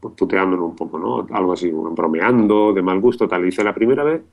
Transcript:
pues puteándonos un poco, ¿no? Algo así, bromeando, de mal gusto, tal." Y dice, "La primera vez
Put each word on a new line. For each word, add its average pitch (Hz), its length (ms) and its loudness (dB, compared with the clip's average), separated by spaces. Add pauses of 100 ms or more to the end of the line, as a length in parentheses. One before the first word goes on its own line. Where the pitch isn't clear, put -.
pues 110 140 -12
puteándonos 92 520 0
un 82 100 -8
poco, 80 220 -8
¿no? 101 360 -4
Algo 92 200 0
así, 85 180 -4
bromeando, 95 1000 2
de 95 80 0
mal 92 180 0
gusto, 120 260 2
tal." 92 140 -2
Y 90 60 0
dice, 92 180 0
"La 202 100 0
primera 131 300 2
vez 160 160 0 (120)